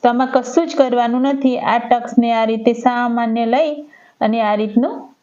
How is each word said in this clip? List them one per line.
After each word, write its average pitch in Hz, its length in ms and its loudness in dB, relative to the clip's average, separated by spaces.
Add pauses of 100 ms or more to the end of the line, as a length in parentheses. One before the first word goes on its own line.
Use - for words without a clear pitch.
તો 240 100 2
આમાં 254 240 -2
કશું 320 340 0
જ - 120 -4
કરવાનું 247 500 0
નથી. 269 260 0 (140)
આ 233 160 2
ટક્સને 233 500 2
આ 226 140 2
રીતે 226 200 0 (120)
સામાન્ય 233 720 0
લઈ 302 180 0 (460)
અને 220 260 0
આ 208 160 2
રીતનો 233 320 0 (280)